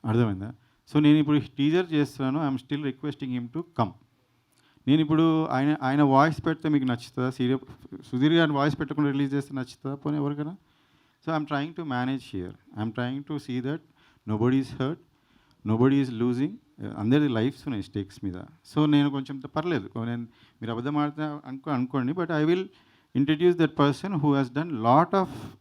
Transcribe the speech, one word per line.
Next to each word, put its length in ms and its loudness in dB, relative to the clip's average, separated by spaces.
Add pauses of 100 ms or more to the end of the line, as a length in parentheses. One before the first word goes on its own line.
అర్థమైందా? 480 0 (380)
So 100 2
నేను 160 8
ఇప్పుడు 220 2 (180)
టీజర్ 340 0
చేస్తున్నాను. 580 -2
I'm 140 -4
still 200 -6
requesting 540 -6
him 100 -6
to 100 -8
come. 320 -4 (1000)
నేను 120 4
ఇప్పుడు 440 2
ఆయన, 380 0
ఆయన 200 2
వాయిస్ 440 4
పెడితే 220 -2
మీకు 160 2
నచ్చుతుందా? 460 -4
సీరియల్ 300 -2 (520)
సుధీర్ 200 2
గారిని 240 4
వాయిస్ 240 0
పెట్టకుండా 300 0
రిలీజ్ 240 0
చేస్తే 200 -4
నచ్చుతుందా 400 -8
పోనీ 220 -4
ఎవరికైనా? 400 -4 (680)
So 120 -2
I'm 140 -4
trying 260 -4
to 100 -8
manage 480 -4
here. 460 -10
I'm 160 -4
trying 320 -6
to 80 -6
see 300 -6
that 120 -6 (540)
nobody 260 2
is 100 -8 (100)
hurt, 180 -2 (760)
nobody 320 4
is 180 -4
losing. 300 0 (440)
అందరి 320 4
లైఫ్స్ 400 -2
ఉన్నాయి 140 -4
స్టేక్స్ 420 -10
మీద. 120 -6 (380)
So 160 4
నేను 200 4
కొంచెం 280 -6
త-, 80 -14
పర్లేదు. 440 -4 (140)
నేను, 180 -6 (400)
మీరు 100 -6
అబద్ధం 240 -4
ఆడితే 260 -2
అనుకో, 480 -10
అనుకోండి. 420 -2
But 160 -4
I 160 0
will 200 0 (540)
introduce 380 4
that 140 2
person 420 0
who 200 2
has 160 2
done 220 -6
lot 400 4 (120)
of 60 -2 (320)